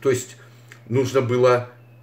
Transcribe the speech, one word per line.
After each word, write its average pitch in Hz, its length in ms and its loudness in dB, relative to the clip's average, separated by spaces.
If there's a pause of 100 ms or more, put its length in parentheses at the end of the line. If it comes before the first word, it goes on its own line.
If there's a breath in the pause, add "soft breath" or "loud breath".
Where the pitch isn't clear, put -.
То 139 100 -2
есть - 260 -4 (520 loud breath)
нужно 127 320 -2
было 123 500 2 (320)